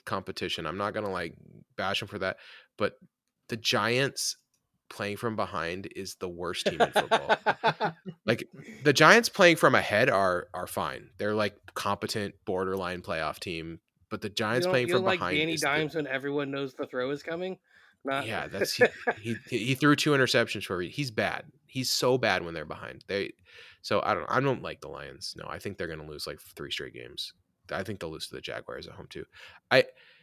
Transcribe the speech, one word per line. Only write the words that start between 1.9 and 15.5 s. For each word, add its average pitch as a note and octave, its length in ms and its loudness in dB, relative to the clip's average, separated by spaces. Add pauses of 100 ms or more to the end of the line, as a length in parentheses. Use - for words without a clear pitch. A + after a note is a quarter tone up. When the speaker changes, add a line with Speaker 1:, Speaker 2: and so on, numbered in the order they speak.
Speaker 1:
'em G#2+ 60 -8
for G#2 100 -10
that, F#2 180 -2 (400)
but - 220 0 (500)
the A#2+ 80 -6
Giants A#2+ 800 0 (540)
playing G#2 260 -6
from A2 200 -4
behind F#2+ 600 -4
is F#2+ 200 -10
the F#2 120 -6
worst F2 380 -6
team F3 160 0
in - 80 4
football. - 460 2 (100)
Speaker 2:
<laughs> G#3+ 480 0 (320)
Speaker 1:
Like, A#2 200 0 (380)
the D3 80 6
Giants F3+ 380 8
playing F3 260 8
from C#3+ 180 6
ahead G#2+ 360 4
are, F#2 420 2
are F2 140 -6
fine. C#2+ 500 -6
They're, G#2+ 180 0
like, G#2+ 220 0 (180)
competent G2+ 600 -2 (100)
borderline F#2 560 -2
playoff D#2+ 400 -4
team, E2 400 -8 (300)
but C#3 100 -6
the G#3+ 80 -6
Speaker 2:
You - 60 -12
Speaker 1:
Giants F3+ 320 2
Speaker 2:
don't, F#3 60 2
Speaker 1:
playing B2+ 160 4
Speaker 2:
you F3+ 40 0
don't - 100 4
Speaker 1:
from F#3+ 40 -2
Speaker 2:
like F#3 140 2
Speaker 1:
behind D#3+ 180 0
Speaker 2:
Danny D#3+ 160 0